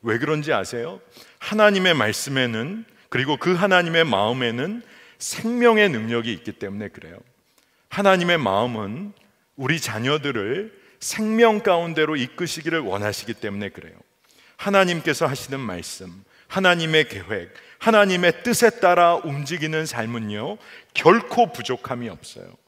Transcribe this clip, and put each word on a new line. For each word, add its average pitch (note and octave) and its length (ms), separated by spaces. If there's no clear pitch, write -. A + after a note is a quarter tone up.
왜 A#2 160
그런지 D3+ 340
아세요? A#2+ 480
하나님의 G3+ 560
말씀에는, C3 880
그리고 C3+ 280
그 F3+ 180
하나님의 F3 500
마음에는 B2 760
생명의 A3+ 720
능력이 A#2 420
있기 G2 200
때문에 G2+ 360
그래요. E2+ 300
하나님의 F3+ 500
마음은 A#2 760
우리 C#3+ 240
자녀들을 C3 960
생명 A3 600
가운데로 E3 560
이끄시기를 D#3+ 640
원하시기 G#2 540
때문에 G2+ 360
그래요. E2 240
하나님께서 F3 680
하시는 C3 340
말씀, F#2 640
하나님의 E3+ 600
계획, F#2+ 440
하나님의 F#3 640
뜻에 A#3 280
따라 F3 360
움직이는 D#3 680
삶은요, A2+ 720
결코 G#3+ 580
부족함이 B2 560
없어요. G1+ 480